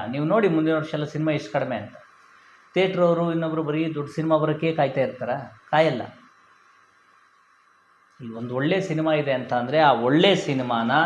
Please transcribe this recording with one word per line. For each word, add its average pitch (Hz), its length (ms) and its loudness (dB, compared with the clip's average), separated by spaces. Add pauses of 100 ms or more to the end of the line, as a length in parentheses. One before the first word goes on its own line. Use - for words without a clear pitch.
ನೀವು 139 180 -4
ನೋಡಿ 202 220 4
ಮುಂದಿನ 160 280 2
ವರ್ಷ 156 180 -4
ಎಲ್ಲ 151 120 -4
ಸಿನಿಮಾ 156 260 -2
ಎಷ್ಟು 147 200 -4
ಕಡಿಮೆ 127 240 -2
ಅಂತ. 104 200 -10 (800)
ಥಿಯೇಟ್ರ್ 180 280 0
ಅವರು 170 300 2
ಇನ್ನೊಬ್ರು 160 320 -2
ಬರೀ 156 300 -2
ದೊಡ್ಡ 147 220 -6
ಸಿನಿಮಾ 156 220 2
ಬರೋಕ್ಕೆ 151 360 0
ಕಾಯ್ತಾ 139 280 0
ಇರ್ತಾರ? 117 280 -4 (420)
ಕಾಯಲ್ಲ. 147 300 2 (2250)
ಇಲ್ಲಿ 113 140 -14
ಒಂದು 120 200 -8
ಒಳ್ಳೆ 165 260 0
ಸಿನಿಮಾ 156 320 0
ಇದೆ 139 200 0
ಅಂತ 127 200 -4
ಅಂದ್ರೆ 123 260 0
ಆ 147 120 8
ಒಳ್ಳೆ 147 440 4
ಸಿನಿಮಾನ 123 560 -2 (140)